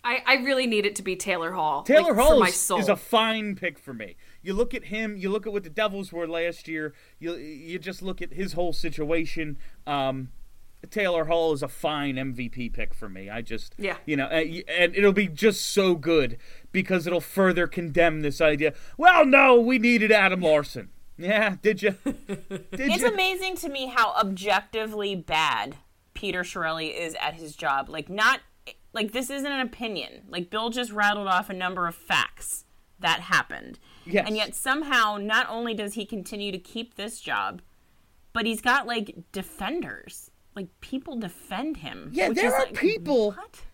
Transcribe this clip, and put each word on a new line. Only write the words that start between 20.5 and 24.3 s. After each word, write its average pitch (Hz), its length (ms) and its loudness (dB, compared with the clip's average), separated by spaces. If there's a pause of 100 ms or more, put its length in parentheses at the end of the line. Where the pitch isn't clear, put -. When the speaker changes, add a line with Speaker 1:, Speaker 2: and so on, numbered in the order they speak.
Speaker 2:
Yeah, 202 420 2
did 196 220 2
you? 196 180 2
Speaker 1:
<laughs> - 40 -20
Speaker 2:
Did - 680 -8
Speaker 3:
It's 285 300 0
Speaker 2:
you? 480 60 4
Speaker 3:
amazing 381 480 0
to 330 140 -8
me 269 160 -8
how 233 260 2
objectively 202 1040 -2